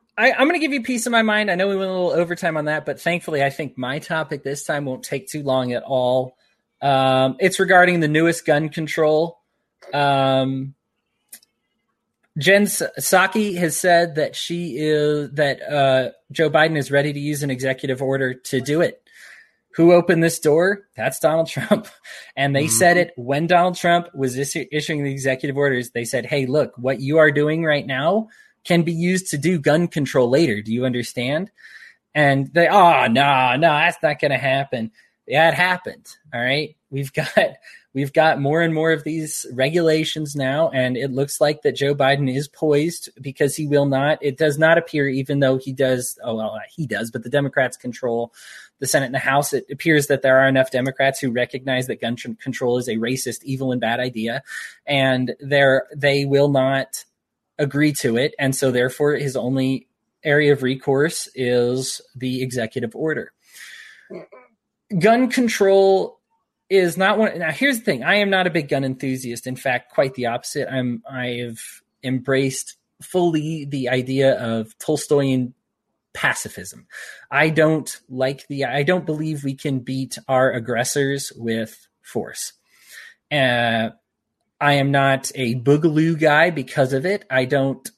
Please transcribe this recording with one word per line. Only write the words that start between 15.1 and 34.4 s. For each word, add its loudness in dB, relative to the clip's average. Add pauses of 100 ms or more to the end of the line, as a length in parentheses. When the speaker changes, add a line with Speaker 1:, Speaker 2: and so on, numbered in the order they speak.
Speaker 1:
that, 0
uh, 2 (220)
Joe 2
Biden 4
is -4
ready 2
to -8
use -4
an -2
executive -4
order 0
to -4
do 0
it. -2 (720)
Who 8
opened 6
this 2
door? 2
That's -4
Donald 0
Trump. -2
<laughs> -20 (380)
And 0
they 2
Speaker 2:
Mm-hmm. 0
Speaker 1:
said 6
it 0
when -2
Donald 4
Trump 2
was -2
issu-, -6
issuing -2
the -2
executive -4
orders. 0
They -6
said, -4
"Hey, -2
look, 0
what -4
you 0
are 8
doing 0
right 0
now -2 (360)
can 2
be -4
used -2
to -4
do 0
gun 2
control 0
later. 2
Do -8
you -2
understand?" -4 (600)
And 2
they, 4
"Oh, 6
no, 2
no, 4
that's 0
not 0
gonna 2
happen." -2 (380)